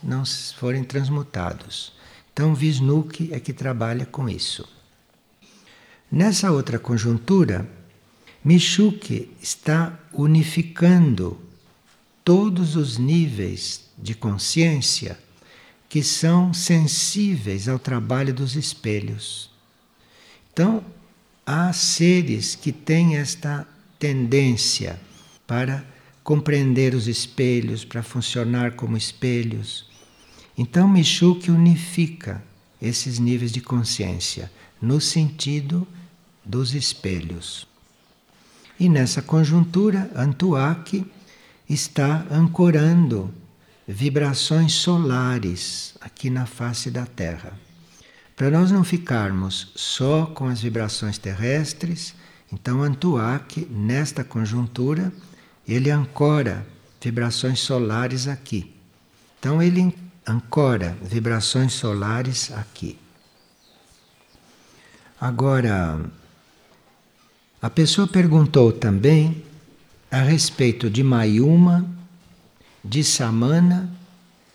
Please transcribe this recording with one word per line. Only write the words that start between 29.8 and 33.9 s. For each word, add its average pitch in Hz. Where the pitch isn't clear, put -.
Então, 175
Michuque 175
unifica 165
esses 117
níveis 120
de 123
consciência 98